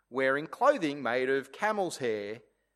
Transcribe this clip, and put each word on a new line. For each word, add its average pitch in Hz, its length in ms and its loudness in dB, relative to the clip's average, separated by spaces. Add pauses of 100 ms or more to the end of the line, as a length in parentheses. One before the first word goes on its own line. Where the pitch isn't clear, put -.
wearing 135 380 0
clothing 175 540 2
made 127 280 0
of 135 220 -2
camel's 208 460 -2
hair 110 420 -4 (360)